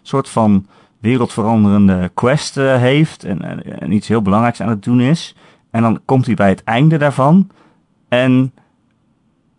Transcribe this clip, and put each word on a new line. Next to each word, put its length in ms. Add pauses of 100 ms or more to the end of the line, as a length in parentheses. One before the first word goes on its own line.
soort 280
van 380 (400)
wereldveranderende 1040
quest, 440
eh, 200
heeft 460
en, 180
en, 380
en 120
iets 160
heel 140
belangrijks 400
aan 80
het 140
doen 160
is. 360 (360)
En 100
dan 240
komt 200
hij 100
bij 140
het 140
einde 340
daarvan 520 (600)
en, 440 (1040)